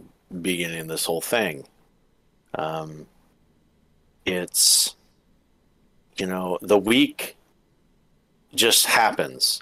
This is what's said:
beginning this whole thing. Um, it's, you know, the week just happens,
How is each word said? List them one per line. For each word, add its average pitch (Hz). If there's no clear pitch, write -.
beginning 85
this 80
whole 82
thing. 87
Um, 156
it's, -
you 95
know, 92
the 101
week 117
just -
happens, 85